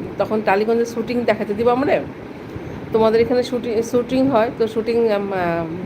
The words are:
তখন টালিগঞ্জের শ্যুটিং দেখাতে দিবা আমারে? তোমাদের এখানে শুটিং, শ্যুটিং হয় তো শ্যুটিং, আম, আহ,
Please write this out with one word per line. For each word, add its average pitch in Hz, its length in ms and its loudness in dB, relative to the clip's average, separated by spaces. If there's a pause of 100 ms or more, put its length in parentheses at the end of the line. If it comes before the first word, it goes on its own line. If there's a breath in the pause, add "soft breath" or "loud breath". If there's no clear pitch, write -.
(180)
তখন 220 260 0
টালিগঞ্জের 220 420 2
শ্যুটিং 233 380 -2
দেখাতে 208 300 0
দিবা 233 180 2
আমারে? 254 280 2 (920)
তোমাদের 220 280 4
এখানে 247 220 2
শুটিং, 233 400 -2
শ্যুটিং 254 460 0
হয় 233 300 2
তো 226 100 2
শ্যুটিং, 226 400 0
আম, 202 240 0
আহ, 170 340 -2 (200)